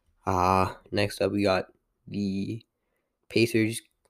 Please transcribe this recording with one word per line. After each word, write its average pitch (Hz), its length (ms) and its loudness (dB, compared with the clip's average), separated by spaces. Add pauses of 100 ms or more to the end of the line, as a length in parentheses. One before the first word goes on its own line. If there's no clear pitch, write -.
(240)
Uh, 95 480 2 (200)
next 101 280 -2
up, 101 120 0
we 101 100 -2
got 95 240 0 (420)
the 101 560 -6 (640)
Pacers. 110 540 2 (260)